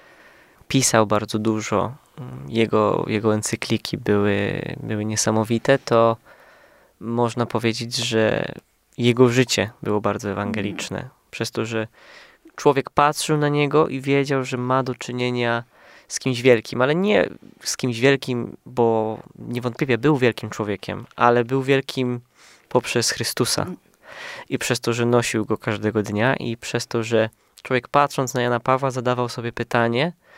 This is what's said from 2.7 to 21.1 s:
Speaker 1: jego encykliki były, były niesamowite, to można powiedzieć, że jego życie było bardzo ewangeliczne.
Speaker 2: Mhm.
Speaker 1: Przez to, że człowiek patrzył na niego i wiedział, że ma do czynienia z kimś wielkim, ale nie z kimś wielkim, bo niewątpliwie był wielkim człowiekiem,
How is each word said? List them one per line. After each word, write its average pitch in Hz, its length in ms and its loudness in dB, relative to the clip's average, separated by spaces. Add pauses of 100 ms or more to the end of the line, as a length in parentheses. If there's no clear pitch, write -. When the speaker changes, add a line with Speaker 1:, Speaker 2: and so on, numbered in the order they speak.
Speaker 1:
jego 107 260 0
encykliki - 640 -2
były, 101 640 0 (220)
były 107 220 -4
niesamowite, 110 760 2
to 113 380 4 (800)
można 117 460 -2
powiedzieć, 117 500 -2
że 117 500 0 (520)
jego 120 320 6
życie 117 400 2 (140)
było 104 180 0
bardzo 104 280 -2
ewangeliczne. 101 680 -4
Speaker 2:
Mhm. - 160 -12 (180)
Speaker 1:
Przez - 200 -6
to, 113 140 -4
że 113 220 -4 (680)
człowiek 139 340 2
patrzył 151 480 2
na 147 120 2
niego 147 380 2
i 135 140 -6
wiedział, 139 420 0
że 131 140 -6
ma 127 260 0
do 127 120 -4
czynienia 123 680 -2 (440)
z - 120 -8
kimś 120 220 -2
wielkim, 123 400 4
ale 139 140 2
nie 196 340 2 (340)
z - 140 -4
kimś 120 220 -2
wielkim, 127 680 0
bo 113 520 2 (220)
niewątpliwie 120 580 -2
był 143 200 4
wielkim 117 320 0
człowiekiem, 101 560 -6 (100)